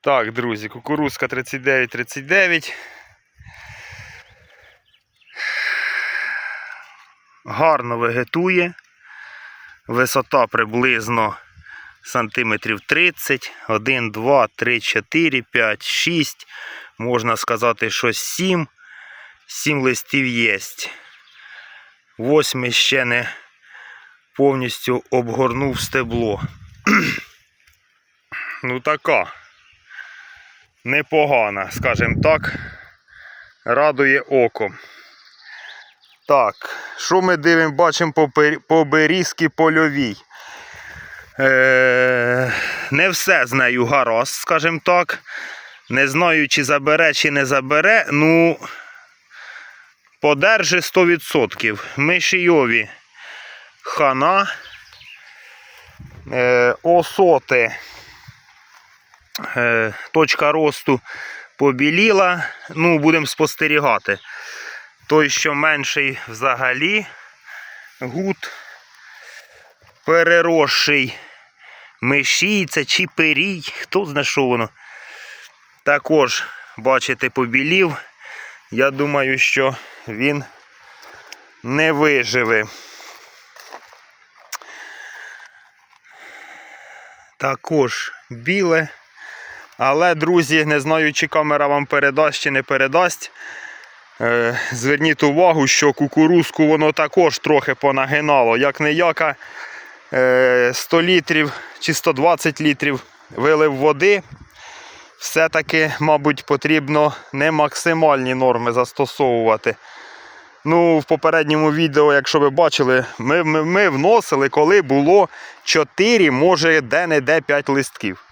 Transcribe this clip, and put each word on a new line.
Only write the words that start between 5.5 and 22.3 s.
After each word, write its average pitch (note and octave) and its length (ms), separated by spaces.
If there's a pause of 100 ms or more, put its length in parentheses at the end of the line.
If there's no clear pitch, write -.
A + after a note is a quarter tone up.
Гарно A#2+ 520
вегетує. E3+ 760 (1160)
Висота B2 560
приблизно A2+ 920 (680)
сантиметрів A2 760
тридцять. - 720 (160)
Один, A2+ 440
два, A#2 360
три, A#2+ 320
чотири, C3 600
п'ять, A2 420
шість. - 640 (500)
Можна A#2 400
сказати, A2+ 520
що A2+ 240
сім. F3+ 540 (800)
Сім D3 340
листів C3 460
єсть. A#2 640 (1300)
Восьмий C3 540